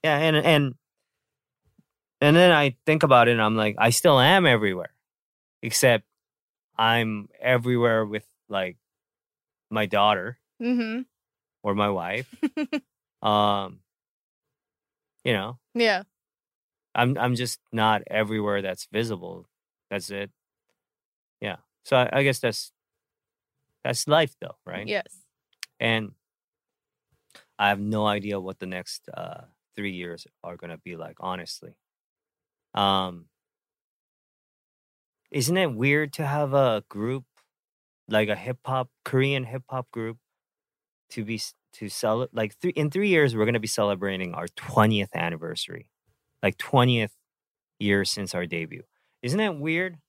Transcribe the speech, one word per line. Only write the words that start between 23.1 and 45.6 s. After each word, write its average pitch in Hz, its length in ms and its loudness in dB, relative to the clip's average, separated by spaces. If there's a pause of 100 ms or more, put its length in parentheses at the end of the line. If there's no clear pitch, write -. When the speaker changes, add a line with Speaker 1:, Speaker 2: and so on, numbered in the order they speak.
Speaker 1:
that's 123 240 -4
life, 151 320 4
though, - 160 -14 (100)
right? 90 220 -10
Speaker 2:
Yes. 202 160 -4 (760)
Speaker 1:
And 113 360 -2 (1500)
I 101 80 4
have 101 100 2
no 104 300 0
idea 104 320 -2
what 92 180 -12
the 92 80 -10
next, 90 480 -12
uh, - 280 -12 (340)
three 101 160 -6
years 87 340 -12 (160)
are 87 140 -14
gonna 82 220 -14
be 87 180 -16
like, 80 240 -14
honestly. 87 560 -10 (1000)
Um, 95 520 0 (2000)
isn't 143 260 -2
it 180 160 0
weird 139 420 0
to 156 120 -6
have 143 260 -2
a 123 360 2
group, 123 360 -6 (840)
like 107 200 2
a 104 80 0
hip 120 280 -8
hop, 131 260 -4 (140)
Korean 135 400 0
hip 127 240 -12
hop 131 220 -8
group, 113 280 -8 (920)
to 113 140 -8
be 110 120 -6
s-, - 180 -10 (200)
to 104 140 -12
cele-, 117 440 -2
like, 110 260 -4
three, 180 140 -2
in 151 180 -2
three 202 180 -2
years, 147 260 2
we're 107 120 2
gonna 117 140 0
be 110 60 -8
celebrating 95 680 -2
our 80 120 -8 (100)
twentieth 107 580 2
anniversary, 85 760 -8 (540)